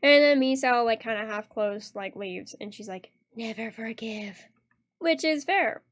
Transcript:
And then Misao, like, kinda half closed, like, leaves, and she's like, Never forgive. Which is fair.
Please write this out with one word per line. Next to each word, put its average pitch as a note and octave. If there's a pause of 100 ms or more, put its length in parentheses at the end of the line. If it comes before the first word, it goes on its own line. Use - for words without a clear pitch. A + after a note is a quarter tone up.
And C#4+
then D4
Misao, C4
like, A3+
kinda A3
half G#3+
closed, G#3
like, G3
leaves, F#3+
and G#3
she's A3
like, F#3 (260)
Never A3+
forgive. A3 (500)
Which E4
is D#4
fair. F4